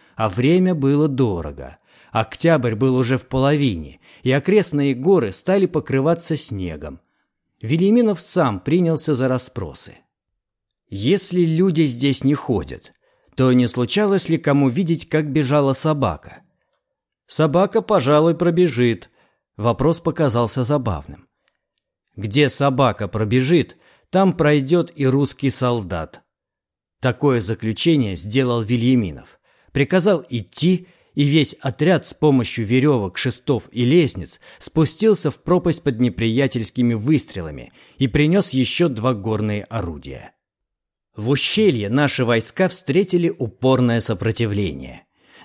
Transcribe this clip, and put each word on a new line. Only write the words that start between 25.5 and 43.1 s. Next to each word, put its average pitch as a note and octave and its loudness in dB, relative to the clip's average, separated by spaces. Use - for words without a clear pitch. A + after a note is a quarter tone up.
Такое B2+ 0
заключение A2 0
сделал A#2 -2
Вильяминов. A2+ 0
Приказал F3 0
идти, F3 -2
и C#3+ 0
весь C#3+ 2
отряд D3+ 0
с - -12
помощью B2+ 0
веревок, B2 0
шестов - -4
и A#2+ -2
лестниц B2+ 0
спустился D#3+ 0
в - -18
пропасть E3 0
под B2 -2
неприятельскими A#2+ 0
выстрелами A#2+ -4
и C3+ 0
принес D3+ 2
еще C3 0
два B2+ -2
горные G#2 -4
орудия. D2+ -10
В A2 -6
ущелье C#3 0
наши C3+ 0
войска A#2 0
встретили F3 -2